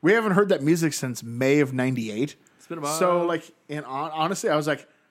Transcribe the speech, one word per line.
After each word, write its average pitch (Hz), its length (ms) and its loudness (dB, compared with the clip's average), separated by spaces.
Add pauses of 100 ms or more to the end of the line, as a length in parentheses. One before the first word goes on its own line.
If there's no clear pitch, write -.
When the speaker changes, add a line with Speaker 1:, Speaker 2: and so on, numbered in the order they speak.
Speaker 1:
We 170 120 6
haven't 220 180 2
heard 196 180 4
that 151 140 2
music 160 300 2
since 127 280 -6
May 131 380 2
of 131 140 2
ninety-eight. 127 600 -2 (220)
Speaker 2:
It's - 100 -20
been 170 120 -10
about 151 180 -4
Speaker 1:
So, 175 280 2
like, 165 260 -4 (180)
and 147 160 -8
hon-, 139 280 -6
honestly, 170 360 -2
I 151 60 2
was 151 120 0
like, 143 200 -4 (240)